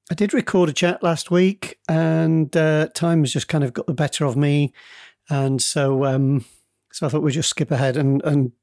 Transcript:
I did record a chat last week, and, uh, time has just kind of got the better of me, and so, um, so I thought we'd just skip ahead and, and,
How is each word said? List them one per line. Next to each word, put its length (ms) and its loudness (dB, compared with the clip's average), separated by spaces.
I 40 -2
did 200 0
record 340 2
a 40 -2
chat 280 0
last 300 -2
week, 480 0
and, 680 2
uh, 320 2
time 320 0
has 120 0
just 140 -4
kind 160 0
of 100 -2
got 140 -8
the 80 -4
better 300 -2
of 120 -2
me, 360 2
and 320 -2
so, 420 0
um, 400 0
so 160 -6
I 20 -2
thought 140 -2
we'd 80 2
just 200 -2
skip 200 -4
ahead 260 0
and, 280 0
and, 260 0